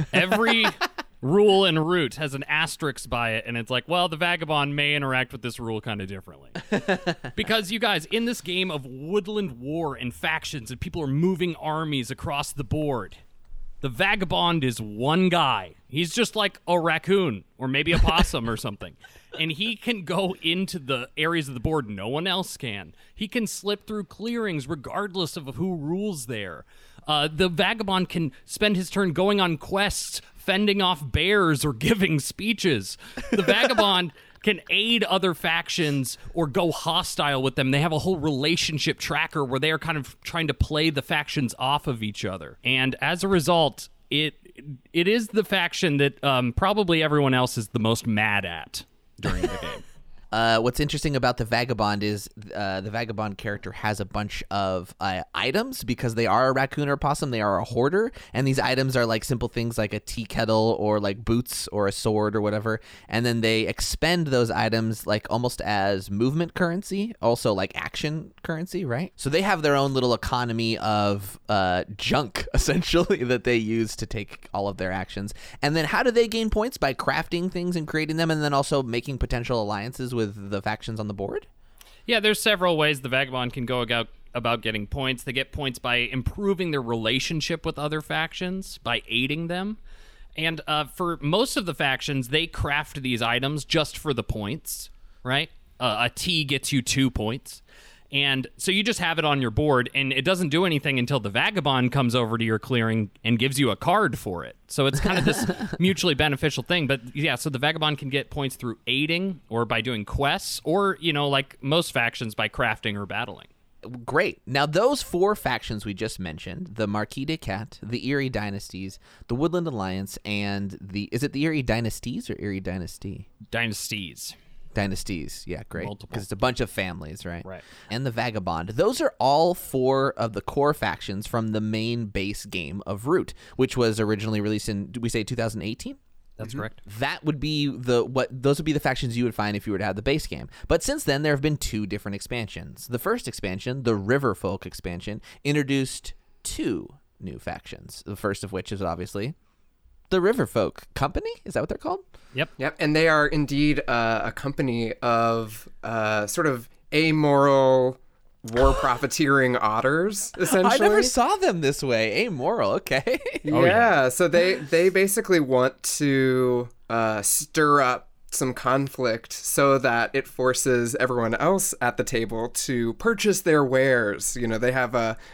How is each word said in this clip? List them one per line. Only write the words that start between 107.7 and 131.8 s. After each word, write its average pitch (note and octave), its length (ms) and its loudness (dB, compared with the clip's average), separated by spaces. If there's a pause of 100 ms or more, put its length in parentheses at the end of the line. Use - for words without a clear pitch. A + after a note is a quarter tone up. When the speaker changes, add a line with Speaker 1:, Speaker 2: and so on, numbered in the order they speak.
Speaker 1:
can C#3+ 100 -8
get C3+ 200 -2
points C#3 280 -4
through A#2 220 -8 (100)
aiding E3 600 0
or A#2 160 0
by A2+ 160 0
doing A2 240 -4
quests - 600 -2
or, F#3+ 360 0
you D#3+ 120 0
know, D3 160 0
like C3+ 320 -2
most D#3+ 320 0
factions, A#2 420 -2
by G#2+ 140 -2
crafting A2 480 -2
or G2+ 100 -6
battling. F#2+ 400 -8 (580)
Speaker 2:
Great. D#3 400 0
Now, C#3 220 2
those G#3+ 360 4
four G3 340 2
factions A#2 500 -4
we G#2 80 -4
just G#2+ 240 -4
mentioned, E2+ 560 -10
the A2 140 0
Marquis G#2+ 380 -4
de D#3+ 100 -2
Cat, G#2 440 -8
the A2+ 280 -6
Erie C#3 200 0
Dynasties, G2 680 -6 (300)
the A#2+ 80 -2
Woodland E3+ 320 0
Alliance, G2 560 -4
and G2+ 560 -2
the, G2 320 -6
is A#2+ 100 -2
it C#3+ 100 -2
the C#3 120 -2
Erie D#3 180 0
Dynasties A#2 640 -2
or A2 120 -6
Erie G2 180 -4
Dynasty? F#2 680 -8 (240)
Speaker 1:
Dynasties. G#2 800 -6 (400)
Speaker 2:
Dynasties, G2 720 -4
yeah, F2 220 -8
great. F2 180 -8
Speaker 1:
Multiple. - 280 -12
Speaker 2:
'Cause G#2+ 100 -6
it's - 80 -8
a G2+ 40 -6
bunch B2+ 240 0
of A2+ 100 -2
families, F2+ 560 -8
right? E2+ 180 -10
Speaker 1:
Right. F#2 180 -14 (280)
Speaker 2:
And B2+ 160 -4
the B2+ 40 0
Vagabond. G#2 600 -4
Those F#3 300 2
are D#4+ 180 0
all D3+ 360 4
four C3+ 640 2
of A2+ 160 -2
the G2+ 80 -4
core C#3+ 340 0
factions G2+ 520 -4
from A2+ 220 -2
the A2 120 -2
main A2 460 -2